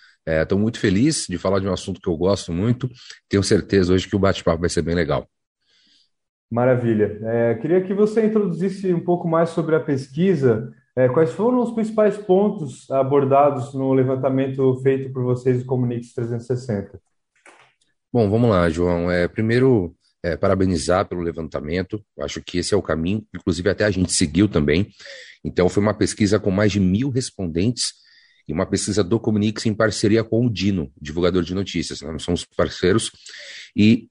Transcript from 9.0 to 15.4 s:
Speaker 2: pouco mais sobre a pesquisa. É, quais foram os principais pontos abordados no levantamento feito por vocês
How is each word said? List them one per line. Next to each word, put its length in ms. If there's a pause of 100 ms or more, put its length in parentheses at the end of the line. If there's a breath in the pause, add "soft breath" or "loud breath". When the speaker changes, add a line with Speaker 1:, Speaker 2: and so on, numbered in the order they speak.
Speaker 2:
pouco 280
mais 220
sobre 260
a 40
pesquisa. 920 (240 loud breath)
É, 100
quais 260
foram 280
os 120
principais 440
pontos 760
abordados 840
no 180
levantamento 840
feito 360
por 100
vocês 360